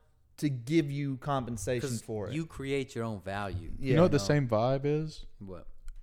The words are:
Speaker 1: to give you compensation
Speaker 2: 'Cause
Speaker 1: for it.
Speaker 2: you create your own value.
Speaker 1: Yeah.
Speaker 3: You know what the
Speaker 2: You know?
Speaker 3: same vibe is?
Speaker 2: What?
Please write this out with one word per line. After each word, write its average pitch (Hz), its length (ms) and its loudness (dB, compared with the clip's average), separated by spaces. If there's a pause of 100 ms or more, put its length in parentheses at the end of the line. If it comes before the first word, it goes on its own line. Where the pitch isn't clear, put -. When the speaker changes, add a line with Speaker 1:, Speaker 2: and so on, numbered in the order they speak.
(380)
Speaker 1:
to 151 120 2
give 143 420 2
you 139 260 -2
compensation 127 720 -2
Speaker 2:
'Cause 113 120 -2
Speaker 1:
for 107 260 -4
it. 110 60 -6
Speaker 2:
you 160 120 -4
create 135 480 -4
your 117 120 -2
own 107 160 -6
value. 98 580 -6
Speaker 1:
Yeah. 135 120 0
Speaker 3:
You - 40 8
know 156 80 10
what 185 80 8
the 147 60 4
Speaker 2:
You 139 40 4
know? - 60 -2
Speaker 3:
same 147 200 4
vibe 120 360 2
is? 151 420 -2 (140)
Speaker 2:
What? 92 260 -12 (380)